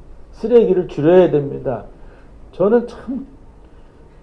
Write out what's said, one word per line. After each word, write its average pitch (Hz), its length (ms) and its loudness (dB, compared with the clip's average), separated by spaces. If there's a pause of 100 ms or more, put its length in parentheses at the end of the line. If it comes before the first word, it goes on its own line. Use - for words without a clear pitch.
(340)
쓰레기를 190 540 2
줄여야 165 440 2
됩니다. 135 540 -6 (680)
저는 226 340 -2
참 - 540 -14 (800)